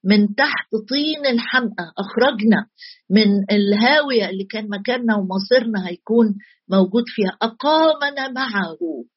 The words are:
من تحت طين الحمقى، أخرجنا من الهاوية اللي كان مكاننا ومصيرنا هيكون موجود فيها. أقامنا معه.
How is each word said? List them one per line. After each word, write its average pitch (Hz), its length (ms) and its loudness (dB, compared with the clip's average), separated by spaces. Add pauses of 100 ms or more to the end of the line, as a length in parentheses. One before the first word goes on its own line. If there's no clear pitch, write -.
من 208 300 4
تحت - 340 -2 (200)
طين 294 380 -4
الحمقى، 233 720 -2
أخرجنا 214 680 0 (440)
من 208 160 4 (240)
الهاوية 214 800 2
اللي 190 140 -6
كان 214 240 -8
مكاننا 220 480 -2
ومصيرنا 196 720 0
هيكون 214 460 0 (360)
موجود 190 360 2
فيها. 190 360 -4
أقامنا 285 840 0
معه. 240 760 -6 (120)